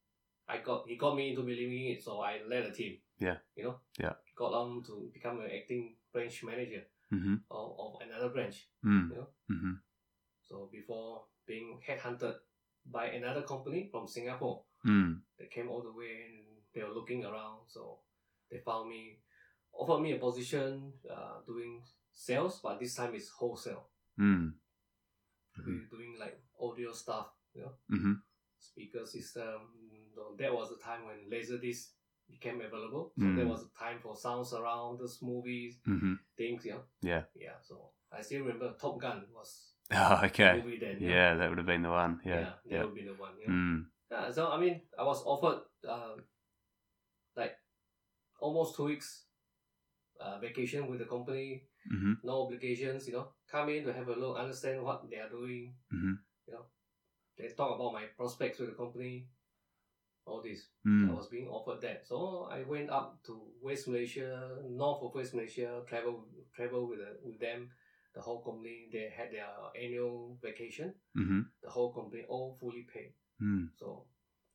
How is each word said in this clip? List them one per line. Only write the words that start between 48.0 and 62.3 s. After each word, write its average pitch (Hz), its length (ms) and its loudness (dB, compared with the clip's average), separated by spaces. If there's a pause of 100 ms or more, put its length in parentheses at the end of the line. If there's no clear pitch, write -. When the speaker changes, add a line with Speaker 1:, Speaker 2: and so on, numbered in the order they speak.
Speaker 1:
almost 156 360 4
two 143 100 2
weeks, - 400 -4 (960)
uh, 98 200 -6
vacation 127 480 -2
with 123 120 -2
the 117 60 -4
company. 131 580 -4 (280)
Speaker 2:
Mm-hmm. 98 220 2 (100)
Speaker 1:
No 127 220 2
obligations, 127 600 -2
you 117 60 -4
know. 123 160 -4 (200)
Come 147 200 2
in 151 160 2
to 123 80 0
have 123 140 -6
a 120 80 2
look, 123 220 -2
understand 131 460 -2
what 113 260 -4
they 113 80 -8
are 107 120 -8
doing. 123 440 -8 (200)
Speaker 2:
Mm-hmm. 95 200 2 (340)
Speaker 1:
You - 60 -12
know, - 120 -12 (720)
they 113 120 -6
talk 131 260 0
about 120 180 0
my 107 120 -6 (120)
prospects 123 420 -2
with 120 100 -2
the - 60 -10
company, 123 520 -6 (960)
all 110 160 -6
this. 104 260 -10 (200)
Speaker 2:
Mm. 104 220 8
Speaker 1:
I 87 40 2
was - 140 -4
being 123 200 -8
offered - 340 -6
that. - 240 -6
So 180 460 -4